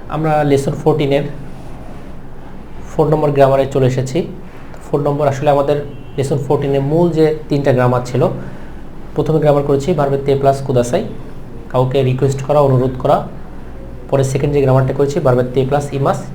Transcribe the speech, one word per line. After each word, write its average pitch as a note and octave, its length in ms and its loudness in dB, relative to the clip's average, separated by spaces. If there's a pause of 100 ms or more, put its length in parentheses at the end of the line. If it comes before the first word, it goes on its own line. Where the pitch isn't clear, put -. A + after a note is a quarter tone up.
আমরা D3+ 340 0
লেসন C#3 280 2
ফোরটিনের C#3+ 520 2 (1700)
ফোর D#3 120 2
নম্বর D#3 240 2
গ্রামারে C3+ 340 6
চলে C3 200 2
এসেছি। B2+ 420 0 (640)
ফোর C#3+ 100 2
নম্বর C#3+ 260 0
আসলে C3+ 220 0
আমাদের C#3+ 360 2 (320)
লেসন C3+ 200 0
ফোরটিনের C#3 440 0
মূল D#3+ 280 2
যে D#3 260 4 (140)
তিনটা C#3+ 240 2
গ্রামার B2 320 4
ছিল, C#3 220 0 (880)
প্রথমে D#3 240 0
গ্রামার C#3+ 240 4
করেছি C#3+ 300 0
ভার্বের C#3 320 0
তে C#3 100 2
প্লাস C3+ 260 2
কুদাসাই, C#3 440 0 (640)
কাউকে C3 340 2
রিকোয়েস্ট C3 400 0
করা, D3 160 2
অনুরোধ C3 300 4 (100)
করা। F#3+ 280 2 (840)
পরে C3+ 140 2
সেকেন্ড C#3 320 0
যে C#3+ 60 2
গ্রামারটা C3 320 4
করেছি C#3+ 260 0
ভার্বের B2+ 340 2
তে C3+ 140 2
প্লাস C#3+ 260 -2
ইমাস, C#3 300 -2 (120)